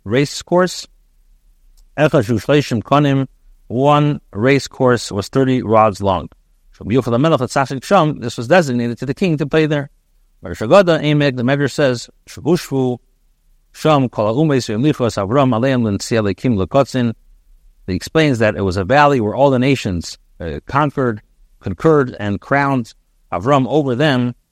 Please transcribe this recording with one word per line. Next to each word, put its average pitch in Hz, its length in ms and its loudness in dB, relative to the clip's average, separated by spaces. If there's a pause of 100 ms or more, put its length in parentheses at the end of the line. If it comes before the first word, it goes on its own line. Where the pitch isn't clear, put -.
race 131 360 -2
course. 180 460 -2 (1080)
Echa 143 280 2
Shushleishim 123 580 0
Konim, 139 460 2 (400)
one 147 520 0 (120)
race 127 340 0
course 123 460 0
was 101 160 -6
thirty 131 340 0
rods 107 400 2
long. 90 260 -2 (440)
Shum - 160 -14
Yuchel 117 280 0
HaMelech 151 220 2
Tzachik 131 460 -4
Sham, 160 340 2
this - 180 -8
was 117 120 -8
designated 123 500 0
to - 80 -8
the 143 80 -4
king 170 220 0
to 147 100 -4
play 160 200 0
there. 143 240 -4 (520)
Rosh 87 180 -10
Haggadah, 165 420 4
Emek, 147 340 2
the 120 80 -4
Medrash 139 260 0
says, 127 400 -2 (160)
Shagushvu, 127 720 -2 (720)
Sham, 143 360 2
Kol 110 260 -2
Ha'umeis, 143 340 0
V'Yamlichos, 117 560 -2
Avram, 131 260 2
Aleim, 123 340 0
L'Nsi 104 360 -2
Alekim, 107 360 -2
L'Kotzin. 120 580 0 (720)
He 95 80 -4
explains 139 460 0
that 107 160 2
it - 60 -4
was 95 140 -2
a 98 80 -2
valley 143 360 2
where 104 160 -2
all 139 140 4
the 131 100 2
nations, 120 580 -2 (220)
uh, 80 260 -8
conquered, 131 560 -2 (380)
concurred, 127 580 0
and 101 220 -4
crowned 139 520 -2 (380)
Avram 127 380 0
over 135 260 0
them 123 400 0 (180)